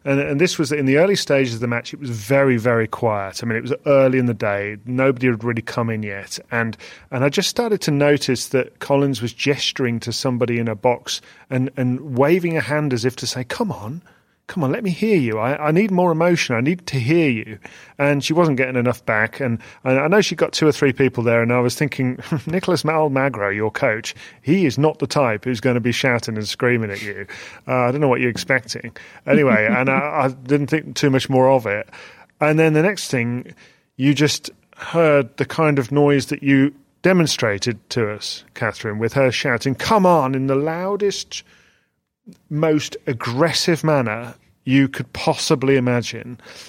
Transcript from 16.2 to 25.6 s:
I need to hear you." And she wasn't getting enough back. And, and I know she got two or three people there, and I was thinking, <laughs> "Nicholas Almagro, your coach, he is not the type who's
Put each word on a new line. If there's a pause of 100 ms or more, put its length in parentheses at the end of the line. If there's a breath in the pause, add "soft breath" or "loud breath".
I
need
to
hear
you." (400 loud breath)
And
she
wasn't
getting
enough
back.
And, (240 loud breath)
and
I
know
she
got
two
or
three
people
there,
and
I
was
thinking, (140)
<laughs>
"Nicholas
Almagro,
your
coach, (260 loud breath)
he
is
not
the
type
who's